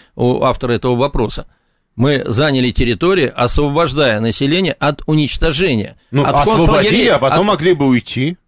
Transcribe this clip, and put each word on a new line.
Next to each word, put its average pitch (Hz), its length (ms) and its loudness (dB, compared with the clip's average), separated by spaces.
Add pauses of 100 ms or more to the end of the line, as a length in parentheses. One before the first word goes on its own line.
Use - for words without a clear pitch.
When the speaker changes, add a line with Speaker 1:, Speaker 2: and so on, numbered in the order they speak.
(160)
Speaker 1:
у 127 280 0
автора 123 300 -2
этого 123 220 -2
вопроса. - 520 -4 (480)
Мы 135 300 0
заняли 127 460 0
территорию, 135 640 0
освобождая 143 840 0
население 139 520 -2
от 147 320 -4
уничтожения. 151 920 -2 (140)
Speaker 2:
Ну, 139 120 0
Speaker 1:
От - 120 0
Speaker 2:
освободили, 165 300 2
Speaker 1:
концлагерей, 180 460 2
Speaker 2:
а 151 80 2
потом 160 300 2
Speaker 1:
от 196 80 2
Speaker 2:
могли 175 160 2
бы 143 120 -2
уйти. 131 520 -2 (100)